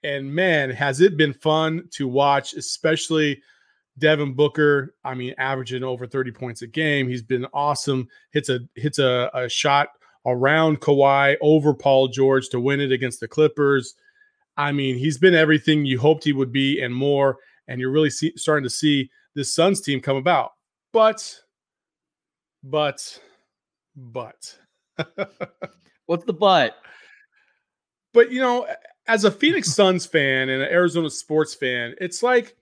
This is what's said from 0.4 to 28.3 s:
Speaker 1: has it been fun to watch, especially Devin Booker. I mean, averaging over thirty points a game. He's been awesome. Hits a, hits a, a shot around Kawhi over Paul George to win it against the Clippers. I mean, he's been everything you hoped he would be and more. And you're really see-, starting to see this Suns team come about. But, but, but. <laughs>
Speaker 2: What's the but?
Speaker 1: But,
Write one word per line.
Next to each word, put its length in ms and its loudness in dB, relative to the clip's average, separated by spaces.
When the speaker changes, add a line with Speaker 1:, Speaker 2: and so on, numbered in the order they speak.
Speaker 1:
has 320 -2
it 160 6
been 160 2
fun 600 -2
to 140 -6
watch, 460 2
especially 880 -2
Devin 360 0
Booker. 600 0
I 100 -8
mean, 240 -10
averaging 460 -6
over 220 -8
thirty 260 -6
points 300 -14
a 40 -16
game. 420 -2
He's 140 -6
been 300 -4
awesome. 560 -2
Hits 180 -4
a, 120 -2
hits 240 -6
a, 360 0
a 140 -6
shot 400 0
around 540 2
Kawhi 600 4
over 340 4
Paul 340 2
George 400 2
to 120 -4
win 200 0
it 120 -2
against 280 -4
the 80 -10
Clippers. 680 0
I 160 -2
mean, 240 -2
he's 220 -4
been 160 6
everything 500 4
you 140 0
hoped 260 2
he 80 0
would 200 -2
be 280 0
and 140 -6
more. 440 0
And 120 -10
you're 100 -4
really 200 2
see-, 260 -6
starting 280 0
to 60 -6
see 400 -2
this 200 -6
Suns 260 2
team 200 -4
come 160 -4
about. 360 0
But, 480 0
but, 580 -6
but. 640 -14
<laughs> 1080 -14
Speaker 2:
What's 180 -4
the 80 -4
but? 440 2
Speaker 1:
But, 200 6